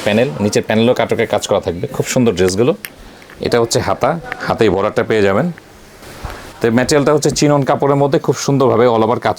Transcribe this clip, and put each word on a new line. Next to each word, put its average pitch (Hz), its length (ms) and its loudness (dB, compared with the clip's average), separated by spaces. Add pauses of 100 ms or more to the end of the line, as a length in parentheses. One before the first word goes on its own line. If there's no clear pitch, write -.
প্যানেল, 113 240 2 (160)
নিচের 104 240 0
প্যানেলও 113 320 2
কাটকের 110 340 0
কাজ 101 160 0
করা 98 160 2
থাকবে, 87 180 -4 (120)
খুব 139 180 -4
সুন্দর 120 240 2
ড্রেসগুলো। 95 340 2 (760)
এটা 120 160 0
হচ্ছে 117 240 -2
হাতা, 110 240 0 (360)
হাতে - 200 0
এই 101 80 4
বর্ডারটা 101 360 0
পেয়ে 110 160 2
যাবেন। 104 200 0 (1120)
তো - 100 -6
এই 113 100 2
ম্যাটেরিয়ালটা 143 380 2
হচ্ছে 143 220 0
চিনন 147 300 2
কাপড়ের 143 340 2
মধ্যে 143 240 2
খুব 139 100 0 (100)
সুন্দরভাবে 127 380 2 (100)
all 110 120 2
over 113 200 0
কাজ 107 120 0